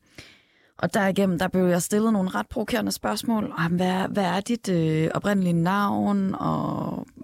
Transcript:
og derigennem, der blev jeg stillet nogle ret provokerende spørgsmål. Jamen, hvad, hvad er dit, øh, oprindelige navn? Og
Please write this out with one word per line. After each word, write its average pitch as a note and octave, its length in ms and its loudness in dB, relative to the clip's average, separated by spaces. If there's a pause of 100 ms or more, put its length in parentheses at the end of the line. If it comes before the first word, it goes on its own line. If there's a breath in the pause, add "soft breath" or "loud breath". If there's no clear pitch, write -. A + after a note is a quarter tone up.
(800 loud breath)
og - 160 -2
derigennem, F#3+ 440 2
der F#3 100 0
blev F#3 180 2
jeg F3 160 2
stillet A3 300 2
nogle F#3 180 0
ret G#3 160 -4
provokerende G#3 460 -2
spørgsmål. G#3+ 680 -2
Jamen, E3+ 180 0
hvad, F#3 320 0
hvad G3+ 160 0
er F3+ 160 0
dit, A#3 280 -4
øh, D#3+ 460 2
oprindelige F#3 380 2
navn? G3+ 840 2
Og - 720 -2 (180)